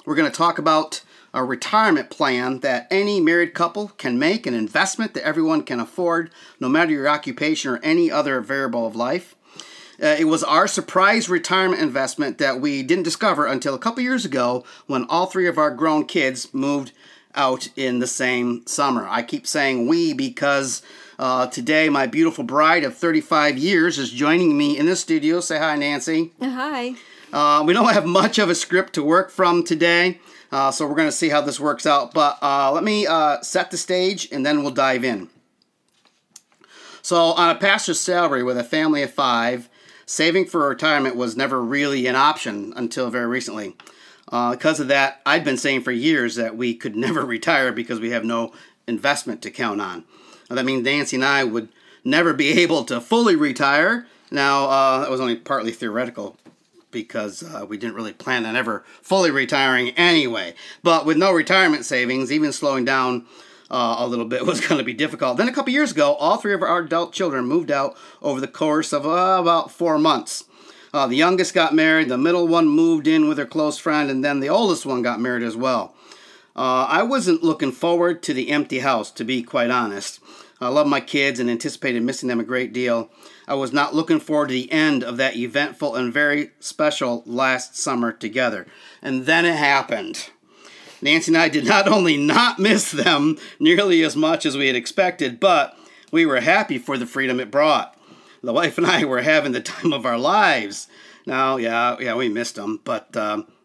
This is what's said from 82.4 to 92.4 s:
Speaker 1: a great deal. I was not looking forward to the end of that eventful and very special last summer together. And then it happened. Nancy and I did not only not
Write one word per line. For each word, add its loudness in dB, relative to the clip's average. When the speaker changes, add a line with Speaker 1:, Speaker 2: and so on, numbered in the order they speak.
Speaker 1:
a -4
great -4
deal. -2
I -4
was -4
not 0
looking 0
forward -2
to -4
the -6
end 2
of -6
that 0
eventful -4
and -2
very 0
special -2
last -2
summer -2
together. -4
And -6
then 2
it 2
happened. -2
Nancy 2
and 4
I 4
did -2
not 4
only 4
not 2